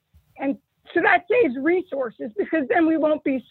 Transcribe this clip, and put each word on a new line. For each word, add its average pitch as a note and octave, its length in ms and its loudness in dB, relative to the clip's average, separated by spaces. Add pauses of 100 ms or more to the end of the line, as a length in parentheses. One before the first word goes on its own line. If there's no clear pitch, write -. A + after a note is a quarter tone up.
(380)
and C#4 200 -4 (340)
so F4 100 0
that F#4 280 2
saves G#4 320 2
resources C#4 760 -4
because D#4+ 320 -2
then E4+ 200 2
we D#4+ 100 2
won't D4+ 260 0
be C4 280 -2